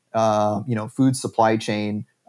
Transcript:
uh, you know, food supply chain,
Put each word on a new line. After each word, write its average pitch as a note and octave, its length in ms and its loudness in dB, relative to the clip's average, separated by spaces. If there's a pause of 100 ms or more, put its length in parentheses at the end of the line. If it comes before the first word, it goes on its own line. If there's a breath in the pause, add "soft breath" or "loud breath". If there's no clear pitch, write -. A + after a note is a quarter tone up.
(120)
uh, G#2+ 540 0
you B2 80 -2
know, A2 140 -4
food C3 280 2
supply A2 400 2
chain, G#2 480 -4 (240)